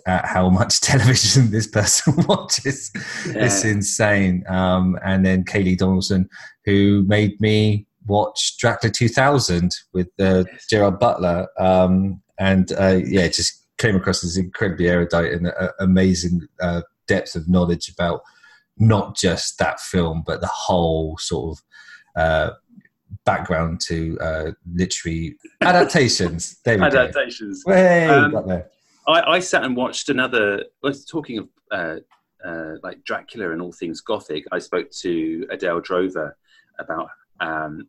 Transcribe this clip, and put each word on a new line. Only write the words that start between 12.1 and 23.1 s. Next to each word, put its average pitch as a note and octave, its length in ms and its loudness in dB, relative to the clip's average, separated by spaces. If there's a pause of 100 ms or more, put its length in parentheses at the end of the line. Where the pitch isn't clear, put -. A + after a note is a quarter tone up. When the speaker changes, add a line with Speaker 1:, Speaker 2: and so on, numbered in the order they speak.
Speaker 1:
and, F#2+ 320 2
uh, F#2+ 340 2
yeah, F2 220 2
just - 360 -4 (140)
came A2 180 2
across F#2 280 -2
as F2 140 -6
incredibly F#2 520 -2
erudite E2+ 420 0
and E2+ 160 -4
a-, F#2 320 -6
amazing, F#2 680 2 (140)
uh, F2 200 -2 (260)
depth - 280 -2
of E2 120 -6
knowledge F2 420 0
about E2+ 320 -4 (560)
not A2 380 2
just - 440 -2
that D#2+ 200 -2
film, E2 460 -2
but D#2+ 160 -6
the F2+ 100 -4
whole D#2+ 640 -2
sort D#2+ 400 -6
of, - 60 -20 (580)
uh, D#2+ 320 0 (720)